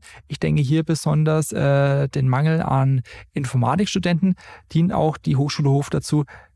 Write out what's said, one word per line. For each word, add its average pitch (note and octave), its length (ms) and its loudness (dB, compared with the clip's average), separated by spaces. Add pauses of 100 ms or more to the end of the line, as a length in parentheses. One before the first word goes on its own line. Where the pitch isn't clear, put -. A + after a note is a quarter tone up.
(280)
Ich - 120 -10
denke D3+ 240 2
hier D#3 200 2
besonders, D#3 680 0
äh, C#3 580 2
den C3 180 0
Mangel D#3 340 2
an C3+ 400 0 (320)
Informatikstudenten, E3+ 1000 0 (380)
dient E3 200 0
auch D#3 240 0
die D3+ 180 -2
Hochschule C#3 340 -2
Hof C#3 220 0
dazu, D3+ 340 -2 (300)